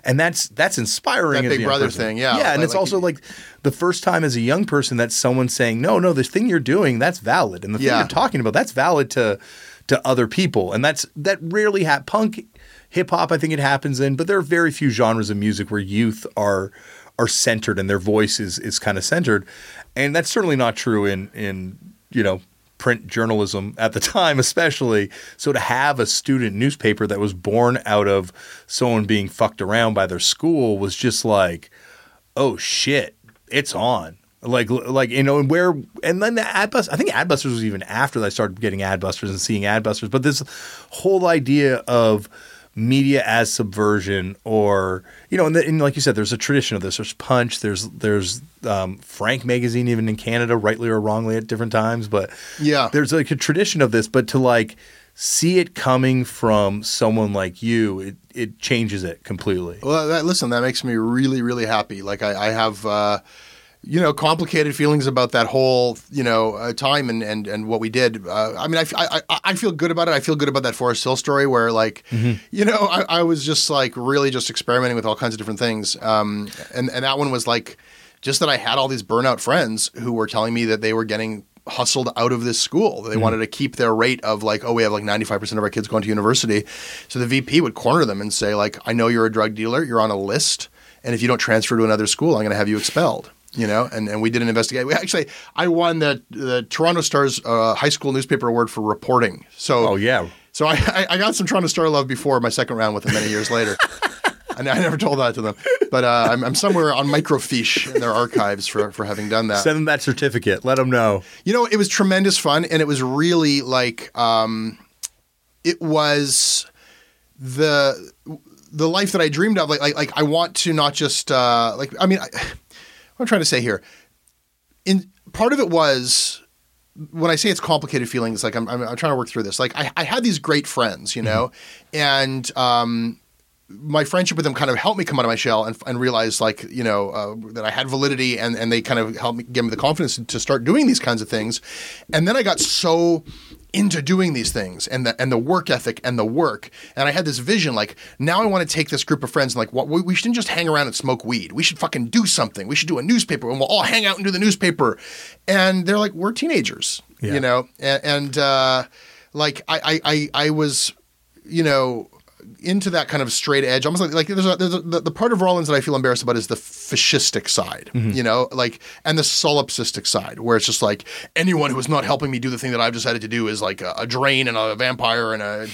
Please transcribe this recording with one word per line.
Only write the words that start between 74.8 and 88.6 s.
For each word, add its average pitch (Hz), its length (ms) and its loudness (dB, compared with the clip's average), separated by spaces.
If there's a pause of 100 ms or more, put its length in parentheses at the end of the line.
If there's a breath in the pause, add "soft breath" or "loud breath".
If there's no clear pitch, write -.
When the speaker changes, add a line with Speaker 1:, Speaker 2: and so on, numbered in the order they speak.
Speaker 2:
with 110 100 -2
all 110 100 0
kinds 117 200 -2
of - 20 -12
different 107 220 -8
things. 110 420 -2
Um, 104 480 0 (240)
and, 127 160 -2
and 127 160 -4
that 135 140 0
one 143 100 0
was, 123 160 -2
like, 117 320 -2 (440 loud breath)
just 135 180 -2
that 160 100 2
I 135 80 2
had 123 220 0
all 135 80 2
these 127 160 -4
burnout 120 360 2
friends 120 540 0
who 117 200 -6
were 110 120 0
telling 113 300 -2
me 117 100 0
that 110 160 0
they 110 120 -2
were 113 120 -2
getting 107 400 -6 (220)
hustled 123 500 -2
out 120 140 2
of 120 120 -2
this 120 160 -2
school. 175 440 0
They 110 80 -8
Speaker 1:
Mm-hmm. 107 100 0
Speaker 2:
wanted 113 160 2
to 110 100 -2
keep 131 280 -6
their 117 180 2
rate 120 300 2
of, 107 180 -2
like, 107 220 -2
"Oh, 120 100 -2
we 117 80 2
have, 107 120 2
like, 104 100 -4
ninety-five 104 360 -2
percent 107 200 -4
of 104 40 0
our 104 60 0
kids 107 180 -4
going 110 140 0
to 101 80 -4
university." 107 540 2 (440 loud breath)
So - 120 -8
the 123 80 -2
V 135 160 0
P 143 180 4
would 127 140 -2
corner 147 300 4
them 101 140 -4
and 104 140 -6
say, 104 220 0
like, 104 320 -2